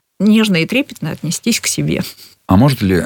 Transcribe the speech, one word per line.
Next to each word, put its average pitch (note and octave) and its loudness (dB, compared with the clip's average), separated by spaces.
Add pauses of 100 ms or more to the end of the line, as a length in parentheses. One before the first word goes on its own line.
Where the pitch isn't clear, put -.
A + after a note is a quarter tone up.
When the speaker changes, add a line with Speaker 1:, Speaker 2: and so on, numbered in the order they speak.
(180)
Speaker 1:
нежно G#3+ 4
и D#3+ 0
трепетно G#3 -4
отнестись - -4
к - -8
себе. - -4 (460)
Speaker 2:
А F2+ 4
может C3 2
ли F#2 0